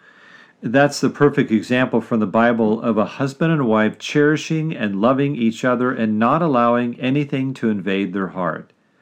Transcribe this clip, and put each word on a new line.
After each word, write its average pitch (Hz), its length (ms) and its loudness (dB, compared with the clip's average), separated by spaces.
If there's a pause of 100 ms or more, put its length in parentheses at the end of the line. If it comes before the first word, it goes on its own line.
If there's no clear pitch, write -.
(600)
That's 139 400 2
the 127 80 2
perfect 139 420 2
example 123 480 0
from 113 220 -2
the 104 60 0
Bible 113 540 2
of 117 160 -2
a 107 60 0 (160)
husband 139 320 -2
and 160 80 0
a 135 60 0
wife 107 340 2
cherishing 156 720 0
and 98 280 -4
loving 135 340 2
each 113 300 -2
other 123 260 0
and 110 260 -2
not 127 240 2
allowing 120 560 0
anything 135 580 -2
to 117 140 -2
invade 95 440 -2
their 95 140 -2
heart. 82 440 -6 (300)